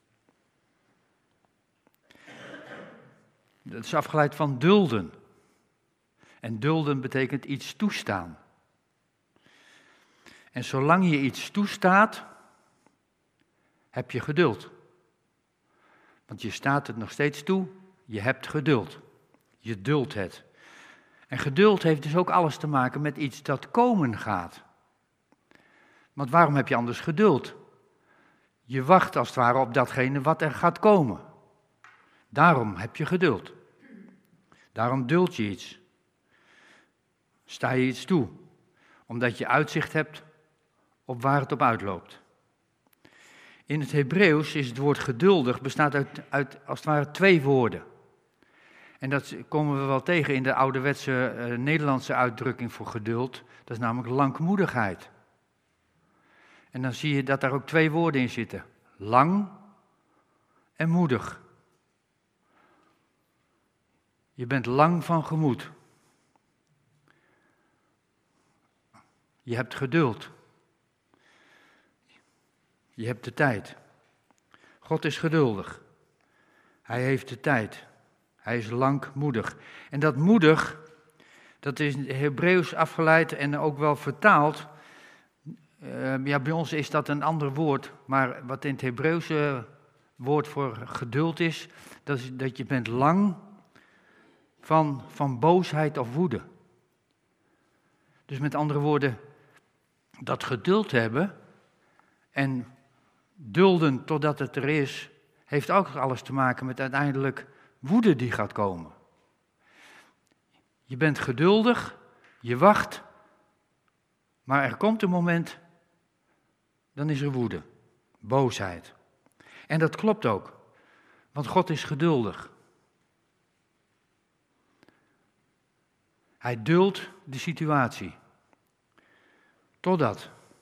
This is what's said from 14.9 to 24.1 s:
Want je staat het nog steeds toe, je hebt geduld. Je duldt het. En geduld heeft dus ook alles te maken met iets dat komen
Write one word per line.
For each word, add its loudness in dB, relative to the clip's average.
Want -16
je -6
staat -2
het -10
nog -10
steeds -4
toe, -2
je -8
hebt -4
geduld. -2
Je -10
duldt -2
het. -8
En -8
geduld 4
heeft 2
dus -2
ook 2
alles 2
te -6
maken 0
met -4
iets -6
dat -6
komen 2